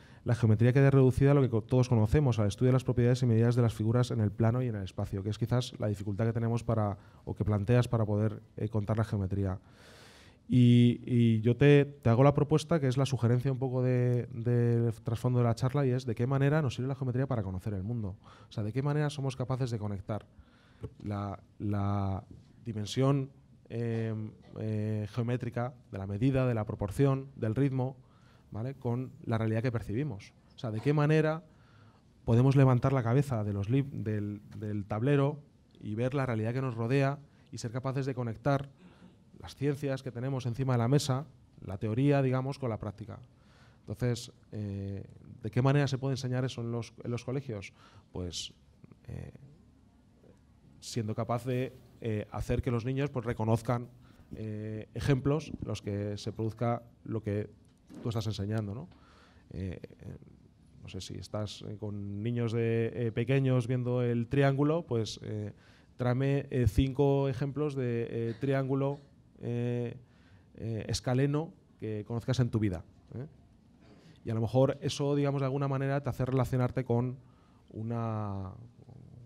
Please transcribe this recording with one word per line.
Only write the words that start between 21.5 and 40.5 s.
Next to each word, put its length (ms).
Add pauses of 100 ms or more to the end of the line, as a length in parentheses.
la 640 (400)
dimensión, 680 (380)
eh, 440 (460)
eh, 500
geométrica 640 (180)
de 60
la 80
medida, 400
de 80
la 120
proporción, 720
del 180
ritmo, 400 (540)
¿vale? 260
con 380 (100)
la 140
realidad 240
que 100
percibimos. 600 (240)
O 20
sea, 120
de 100
qué 100
manera 540 (800)
podemos 320
levantar 340
la 120
cabeza 420
de 80
los 160
lib-, 200
del, 520 (160)
del 260
tablero 560 (400)
y 160
ver 180
la 120
realidad 280
que 80
nos 140
rodea 440 (340)
y 60
ser 120
capaces 340
de 80
conectar 560 (720)
las 160
ciencias 480
que 80
tenemos 340
encima 280